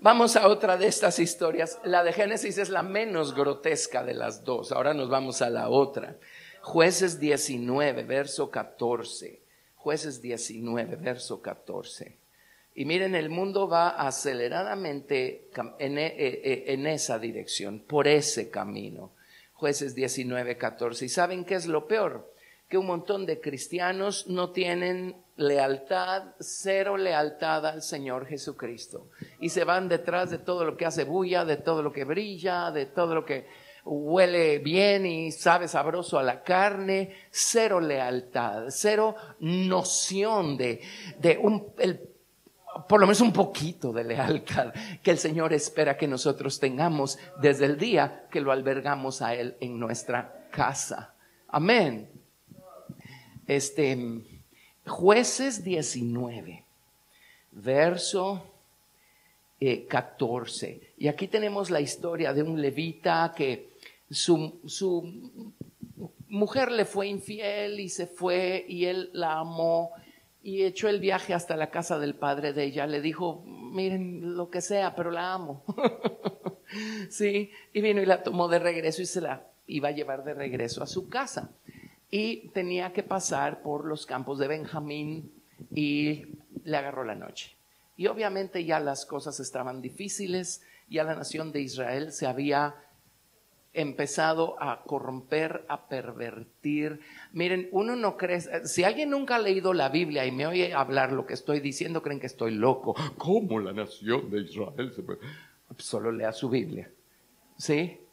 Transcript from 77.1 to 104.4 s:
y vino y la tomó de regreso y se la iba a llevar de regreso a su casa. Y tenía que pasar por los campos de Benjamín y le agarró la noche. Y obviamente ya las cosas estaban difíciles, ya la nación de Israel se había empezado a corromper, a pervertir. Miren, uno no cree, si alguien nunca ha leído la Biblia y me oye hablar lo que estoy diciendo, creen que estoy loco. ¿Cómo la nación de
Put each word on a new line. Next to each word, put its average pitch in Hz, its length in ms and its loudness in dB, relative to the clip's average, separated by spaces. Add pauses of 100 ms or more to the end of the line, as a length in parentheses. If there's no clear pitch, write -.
y 214 80 -2
vino 208 220 2
y 190 40 2
la 185 160 4
tomó 175 260 0
de 170 100 6
regreso 170 420 0
y 180 60 -4
se 180 140 -4
la 135 260 -6 (200)
iba 139 220 -2
a 147 40 0
llevar 139 320 -6
de 147 100 -6
regreso 127 480 -6
a 147 40 -8
su 185 220 -6
casa. - 440 -6 (580)
Y 214 380 -4
tenía 180 440 -4
que 202 100 -4
pasar 156 600 -2
por 147 220 -6
los 151 220 -6
campos 131 320 -6
de 139 100 0
Benjamín 151 840 -8 (420)
y 147 520 0 (380)
le 151 120 -2
agarró 139 280 -4
la 110 100 -6
noche. - 420 -14 (400)
Y 180 100 -2
obviamente 196 580 -2
ya 156 160 2
las 139 260 -4
cosas 143 340 -8
estaban 127 400 -8
difíciles, 180 840 -6 (260)
ya 156 160 0
la 160 100 -2
nación 156 380 -8
de 147 80 -2
Israel 131 520 -4
se 147 140 -4
había 143 500 0 (960)
empezado 160 920 0
a 135 220 -6
corromper, 135 840 -4
a 143 200 -8
pervertir. 123 1120 -6 (320)
Miren, 180 400 -2
uno 214 240 2
no 214 200 0
cree, 175 240 0
si 170 440 -2
alguien 254 260 2
nunca 269 260 0
ha 233 40 4
leído 190 340 4
la 143 140 4
Biblia 147 380 2
y 131 40 0
me 131 160 -2
oye 175 260 0
hablar 135 400 2
lo 131 140 -2
que 117 80 -6
estoy 147 260 0
diciendo, 156 420 -4
creen 143 180 -4
que 127 60 -8
estoy 117 260 -2
loco. 117 420 4 (240)
¿Cómo 180 400 2
la 98 140 -4
nación 107 580 -2
de 104 120 -2